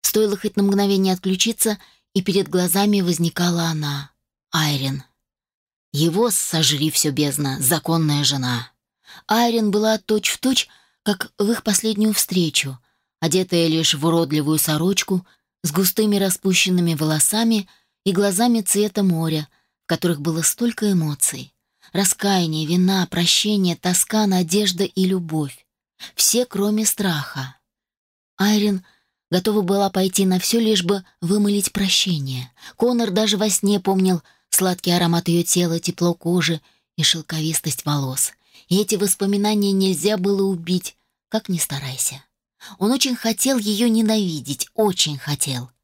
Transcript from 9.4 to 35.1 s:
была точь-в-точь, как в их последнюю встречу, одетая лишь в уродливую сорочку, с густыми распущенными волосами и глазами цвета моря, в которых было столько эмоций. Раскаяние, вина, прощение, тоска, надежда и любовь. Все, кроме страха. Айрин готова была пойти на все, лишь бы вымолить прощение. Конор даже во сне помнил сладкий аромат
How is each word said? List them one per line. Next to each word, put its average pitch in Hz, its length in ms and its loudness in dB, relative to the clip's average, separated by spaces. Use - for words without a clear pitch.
была 214 260 2
точь-в-точь, - 720 -2
как 202 340 -2
в 202 140 0
их 226 120 -2
последнюю 214 500 0
встречу, 151 680 -2
одетая 170 480 0
лишь 160 260 0
в 147 120 -4
уродливую 156 520 2
сорочку, 180 680 0
с 151 80 -2
густыми 202 440 0
распущенными 185 800 0
волосами 190 760 0
и 196 80 0
глазами 202 480 2
цвета 202 420 0
моря, 160 440 0
в - 40 -20
которых 165 340 -2
было 165 200 -2
столько 220 500 0
эмоций. 151 640 -2
Раскаяние, 180 760 0
вина, 180 420 2
прощение, 180 680 0
тоска, 208 520 0
надежда 185 580 0
и 185 200 0
любовь. 160 600 -4
Все, 247 300 2
кроме 208 400 -2
страха. 143 720 -4
Айрин 202 460 2
готова 208 320 0
была 196 280 2
пойти 190 360 0
на 185 140 2
все, 233 200 0
лишь 214 240 2
бы 190 200 0
вымолить 202 540 0
прощение. 143 800 -2
Конор 233 360 0
даже 208 260 0
во 214 120 0
сне 202 300 2
помнил 190 420 2
сладкий 180 420 0
аромат 170 360 2